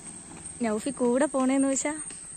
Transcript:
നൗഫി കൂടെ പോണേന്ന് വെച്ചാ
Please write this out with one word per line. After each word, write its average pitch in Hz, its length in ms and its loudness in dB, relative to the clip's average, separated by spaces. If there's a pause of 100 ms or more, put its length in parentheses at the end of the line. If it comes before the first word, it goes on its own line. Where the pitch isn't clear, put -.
(640)
നൗഫി 220 240 0
കൂടെ 254 360 4
പോണേന്ന് 269 420 4
വെച്ചാ 277 260 0 (440)